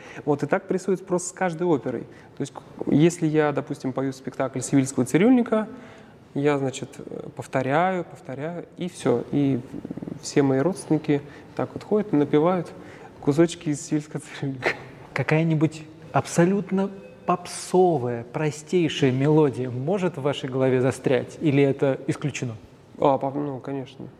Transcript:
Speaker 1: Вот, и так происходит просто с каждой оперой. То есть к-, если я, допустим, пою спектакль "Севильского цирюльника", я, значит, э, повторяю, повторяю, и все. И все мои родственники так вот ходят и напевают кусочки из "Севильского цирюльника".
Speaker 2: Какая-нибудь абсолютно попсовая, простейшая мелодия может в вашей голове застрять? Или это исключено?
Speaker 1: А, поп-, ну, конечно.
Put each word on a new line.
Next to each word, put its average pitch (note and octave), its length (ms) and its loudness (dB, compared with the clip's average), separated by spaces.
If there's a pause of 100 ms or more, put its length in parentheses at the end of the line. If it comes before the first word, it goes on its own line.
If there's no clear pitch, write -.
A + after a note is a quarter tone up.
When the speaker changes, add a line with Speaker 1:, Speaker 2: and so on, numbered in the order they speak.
(240)
Speaker 1:
Вот, C#3+ 180 0
и D3+ 40 -2
так G3 200 0
происходит F#3 400 -2
просто F3 220 -2
с - 40 -12
каждой F3 360 -2
оперой. C3 340 0 (340)
То - 40 -10
есть C#3+ 120 -6
к-, - 100 -14 (240)
если D#3+ 400 4
я, D3+ 260 2
допустим, C#3 400 -4
пою C3+ 200 -2
спектакль C3 480 -6
"Севильского C3 460 2
цирюльника", A3+ 640 4 (680)
я, C#3+ 240 2
значит, C3 300 -4 (100)
э, - 380 -12
повторяю, D#3 680 0
повторяю, D3 600 -10 (120)
и F3 120 -6
все. B2+ 440 0
И C#3 280 2 (600)
все - 200 2
мои C3 180 4
родственники D3+ 600 0 (340)
так B2+ 180 -4
вот - 100 -8
ходят G#3 280 0
и D3 40 2
напевают D3+ 560 2 (480)
кусочки D#3 500 2
из C#3+ 140 -2
"Севильского D3 360 -4
цирюльника". - 500 -4 (420)
Speaker 2:
Какая-нибудь D#3 720 2 (300)
абсолютно F#3+ 800 2 (360)
попсовая, D#3 1000 0
простейшая D3+ 880 0
мелодия C3+ 580 4
может E3 460 -2
в C#3 60 -10
вашей C#3+ 260 -2
голове B2+ 320 2
застрять? B2+ 600 0
Или C#3 240 4
это C3+ 420 2
исключено? C3 500 -4 (420)
Speaker 1:
А, C#3 200 4
поп-, C3+ 160 -4
ну, C#3+ 240 -4
конечно. C3 480 -10 (140)